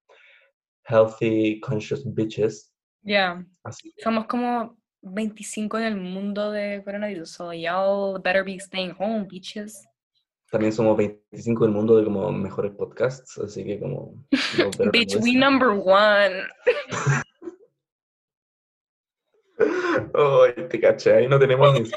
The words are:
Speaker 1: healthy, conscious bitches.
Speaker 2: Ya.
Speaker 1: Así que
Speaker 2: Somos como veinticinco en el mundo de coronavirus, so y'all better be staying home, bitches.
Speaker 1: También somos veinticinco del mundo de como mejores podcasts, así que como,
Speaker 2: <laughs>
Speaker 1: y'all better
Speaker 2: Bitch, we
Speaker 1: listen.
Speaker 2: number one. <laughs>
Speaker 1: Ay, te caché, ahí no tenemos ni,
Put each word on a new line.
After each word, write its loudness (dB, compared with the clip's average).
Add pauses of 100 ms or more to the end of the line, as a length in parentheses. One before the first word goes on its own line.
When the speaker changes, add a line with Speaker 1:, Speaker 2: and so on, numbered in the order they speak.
(840)
Speaker 1:
healthy, 2
conscious -6 (100)
bitches. -4 (300)
Speaker 2:
Ya. -2 (200)
Speaker 1:
Así -16
que -20
Speaker 2:
Somos -2
como -6 (240)
veinticinco -8
en -2
el -4
mundo -6
de -6
coronavirus, -8
so -12
y'all -2
better 0
be -10
staying -8
home, -4
bitches. -14 (640)
Speaker 1:
También 0
somos 4
veinticinco -2
del 4
mundo 4
de 6
como -2
mejores -4
podcasts, -6
así -8
que -8
como, -10
Speaker 2:
<laughs> -2
Speaker 1:
y'all 0
better 2
Speaker 2:
Bitch, 2
we 2
Speaker 1:
listen. 4
Speaker 2:
number 4
one. 4 (460)
<laughs> 0 (3000)
Speaker 1:
Ay, 4
te -4
caché, 4
ahí 4
no 4
tenemos 6
ni, 0